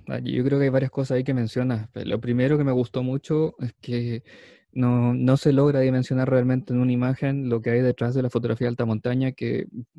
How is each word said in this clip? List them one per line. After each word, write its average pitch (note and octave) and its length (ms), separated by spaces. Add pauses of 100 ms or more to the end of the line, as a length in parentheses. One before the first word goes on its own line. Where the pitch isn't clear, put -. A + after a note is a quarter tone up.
allí B2+ 300
yo B2+ 80
creo C#3 140
que C#3 60
hay C3+ 60
varias C3 200
cosas C3 260
ahí C3 80
que C#3 100
mencionas. A#2+ 580
Lo A2 260
primero B2 380
que D3 80
me C3+ 80
gustó B2+ 300
mucho D3+ 560
es B2 240
que A#2+ 400 (500)
no, B2 400
no B2+ 240
se D3 160
logra C#3 280
dimensionar C3 500
realmente B2+ 420
en B2 80
una B2+ 120
imagen C3 580
lo A#2 100
que A#2 100
hay A#2+ 120
detrás B2 320
de C3+ 80
la B2 80
fotografía A#2 360
de A#2+ 40
alta A#2+ 160
montaña, B2 460
que A#2+ 340 (320)